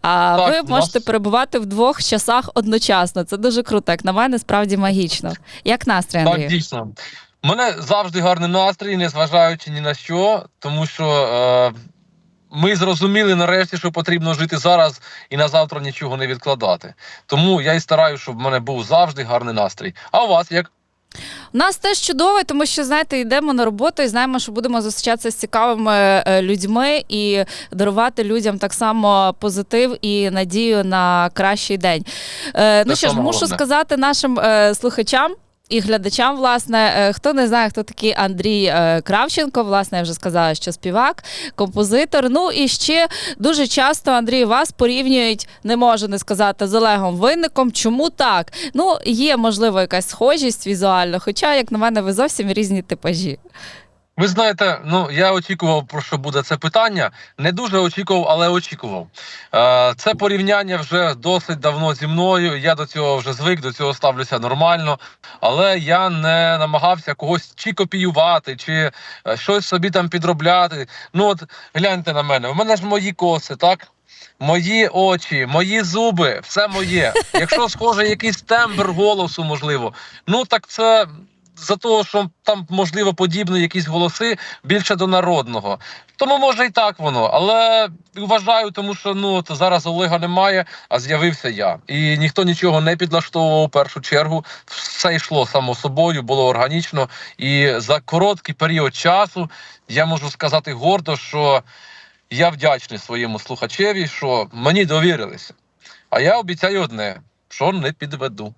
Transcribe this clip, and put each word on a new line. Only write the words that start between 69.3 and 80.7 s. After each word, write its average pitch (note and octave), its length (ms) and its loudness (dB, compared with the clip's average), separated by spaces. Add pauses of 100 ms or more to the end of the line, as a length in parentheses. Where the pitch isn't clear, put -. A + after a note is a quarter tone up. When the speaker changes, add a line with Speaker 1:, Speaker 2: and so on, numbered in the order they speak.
Speaker 2:
щось G3+ 300 -2
собі F#3 240 -2
там F3 180 0
підробляти. E3+ 800 0 (280)
Ну G3 120 2
от, G3 160 0 (320)
гляньте F3 380 0
на D3 100 -2
мене, C3 260 0
в C#3+ 80 -4
мене A3 200 2
ж F3+ 100 -6
мої G3+ 260 -2
коси, E3 440 -2
так? F3 320 0 (520)
Мої F3 480 2
очі, F3 580 0
мої F#3 360 0
зуби, F3 600 0
все G#3 260 -2
моє. F3+ 440 -2 (120)
Speaker 1:
<laughs> - 100 -14
Speaker 2:
Якщо A#3 340 0
схоже G#3+ 400 0
якийсь G#3+ 340 -2
тембр G#3+ 480 0
голосу, F3+ 540 0
можливо, D3 480 -4 (340)
ну A3+ 180 0
так A3 220 -2
це A3+ 400 4 (540)